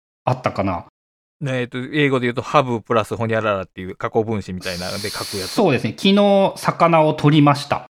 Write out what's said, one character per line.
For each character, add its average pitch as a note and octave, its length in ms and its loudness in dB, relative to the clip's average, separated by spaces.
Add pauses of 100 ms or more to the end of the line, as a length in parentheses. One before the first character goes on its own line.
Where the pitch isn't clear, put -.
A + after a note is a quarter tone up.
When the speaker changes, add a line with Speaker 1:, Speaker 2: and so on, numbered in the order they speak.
(240)
Speaker 1:
あ B2+ 80 -2
っ - 100 -6
た A2+ 100 -2
か G2+ 120 -4
な。 F#2 220 -6 (580)
Speaker 2:
え C3 200 -4
ー - 40 -12
と、 B2+ 100 -10
英 C#3 300 0
語 C3 100 2
で B2 80 0
言 A#2+ 60 0
う - 20 -4
と、 A#2+ 60 -6
ハ D3 220 2
ブ A#2+ 180 -2
プ - 140 -4
ラ A2 100 2
ス - 100 -8
ホ A2+ 120 -4
ニ A2+ 80 -2
ャ A2 80 0
ラ G#2 160 0
ラ F#2+ 40 -6
っ F2+ 40 -10
て - 160 -16
い F#2 80 -10
う F#2+ 60 -12
過 A#2 140 -6
去 A2+ 140 0
分 G#2+ 160 -4
詞 F#2+ 140 -10
み F2+ 80 -10
た F#2 100 -6
い F2 60 -8
な F2+ 120 -8
の G2+ 80 -6
で G2+ 120 -6
書 - 80 -10
く - 180 -8
や F#2+ 100 -6
つ。 - 40 -10
Speaker 1:
そ G#3+ 180 2
う D3+ 40 4
で A#2+ 80 2
す - 40 -12
ね。 A#2 60 -2
昨 G3 240 2
日、 G3+ 420 4
魚 E3 460 2
を D#3 100 4
取 D3 240 4
り D3+ 60 6
ま C#3+ 120 6
し - 120 -8
た。 - 240 -4